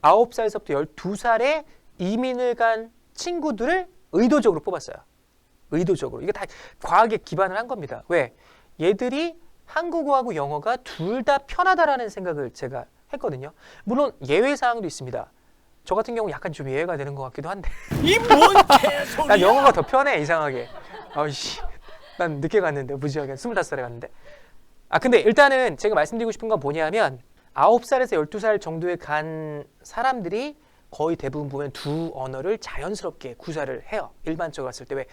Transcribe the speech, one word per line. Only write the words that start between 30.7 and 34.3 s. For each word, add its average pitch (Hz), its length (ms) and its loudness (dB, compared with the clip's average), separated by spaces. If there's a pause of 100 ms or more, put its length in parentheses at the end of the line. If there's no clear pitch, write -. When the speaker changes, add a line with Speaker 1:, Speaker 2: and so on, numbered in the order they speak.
Speaker 1:
거의 160 260 -2
대부분 143 320 -6
보면 139 240 -8
두 156 420 -6
언어를 135 440 -6
자연스럽게 170 760 -10
구사를 139 580 -8
해요. 185 180 -6 (140)
일반적으로 160 440 -6